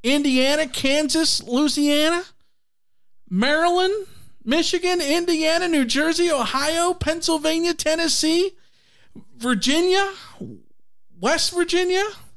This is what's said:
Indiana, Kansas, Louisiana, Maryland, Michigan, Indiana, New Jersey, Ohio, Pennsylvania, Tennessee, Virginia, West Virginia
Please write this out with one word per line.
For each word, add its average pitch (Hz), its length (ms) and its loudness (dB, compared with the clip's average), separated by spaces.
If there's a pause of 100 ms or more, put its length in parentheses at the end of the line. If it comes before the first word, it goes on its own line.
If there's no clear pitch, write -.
Indiana, 277 640 2
Kansas, 294 760 0
Louisiana, 294 800 2 (1040)
Maryland, 349 800 0 (360)
Michigan, 349 580 0
Indiana, 330 680 0
New 294 180 2
Jersey, 320 460 0
Ohio, 302 640 0
Pennsylvania, 330 800 -2
Tennessee, 330 800 0 (840)
Virginia, 339 760 0 (1040)
West 294 340 0
Virginia 359 500 0 (340)